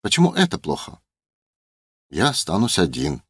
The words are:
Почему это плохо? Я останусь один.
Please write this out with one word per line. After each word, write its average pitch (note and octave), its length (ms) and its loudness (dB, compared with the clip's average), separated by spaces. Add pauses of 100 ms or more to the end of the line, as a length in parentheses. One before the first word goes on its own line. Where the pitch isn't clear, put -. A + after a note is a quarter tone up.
Почему E3+ 320 2
это F#3 240 0
плохо? - 440 -8 (1080)
Я G2 200 2
останусь A2+ 500 0
один. C2+ 500 0